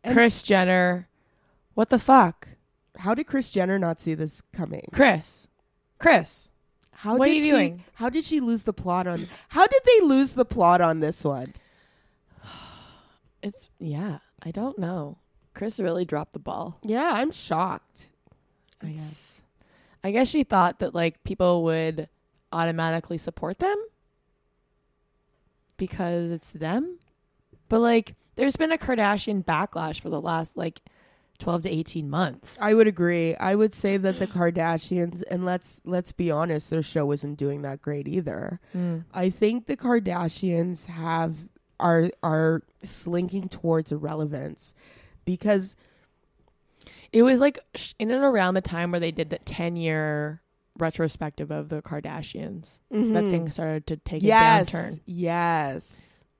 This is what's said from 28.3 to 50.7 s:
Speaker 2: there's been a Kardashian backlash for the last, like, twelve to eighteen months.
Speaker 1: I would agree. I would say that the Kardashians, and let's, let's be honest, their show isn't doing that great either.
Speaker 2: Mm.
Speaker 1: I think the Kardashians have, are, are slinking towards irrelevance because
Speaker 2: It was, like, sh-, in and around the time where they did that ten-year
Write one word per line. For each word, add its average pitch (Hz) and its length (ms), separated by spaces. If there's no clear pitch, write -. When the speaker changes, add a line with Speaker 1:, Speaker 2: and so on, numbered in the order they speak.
Speaker 2:
there's 269 220
been 320 140
a 330 60
Kardashian 208 680
backlash 156 560
for 151 100
the 151 120
last, 165 340
like, 165 260
twelve 175 240
to 185 80
eighteen 160 380
months. 147 520
Speaker 1:
I 214 140
would 226 100
agree. 170 520
I 190 180
would 214 180
say 196 240
that 190 220
the 190 80
Kardashians, 170 1040
and 180 140
let's, 180 380
let's 180 280
be 175 180
honest, 156 400
their 160 140
show 147 280
isn't 147 280
doing 143 240
that 139 180
great 143 260
either. 156 520
Speaker 2:
Mm. 170 280
Speaker 1:
I 185 160
think 220 340
the 277 120
Kardashians 180 1080
have, 165 520
are, 170 320
are 160 400
slinking 180 680
towards 165 420
irrelevance 151 840
because 190 500
Speaker 2:
It 226 120
was, 254 160
like, 277 200
sh-, - 240
in 220 120
and 262 120
around 202 300
the 190 80
time 175 300
where 175 80
they 170 120
did 160 200
that - 140
ten-year 156 960